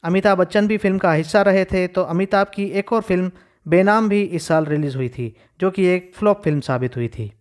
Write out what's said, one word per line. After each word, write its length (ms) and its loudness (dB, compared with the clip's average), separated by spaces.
अमिताभ 340 2
बच्चन 280 2
भी 100 0
फिल्म 220 0
का 140 2
हिस्सा 300 2
रहे 220 2
थे, 220 -2
तो 160 -2
अमिताभ 520 0
की 160 -4
एक 220 -4
और 100 0
फिल्म 280 -2
बेनाम 420 4
भी 140 0
इस 240 -6
साल 200 0
रिलीज 300 -4
हुई 120 -4
थी, 260 -10
जो 100 0
कि 160 0
एक 280 0
फ्लॉप 300 0
फिल्म 160 0
साबित 360 -4
हुई 120 -4
थी। 320 -12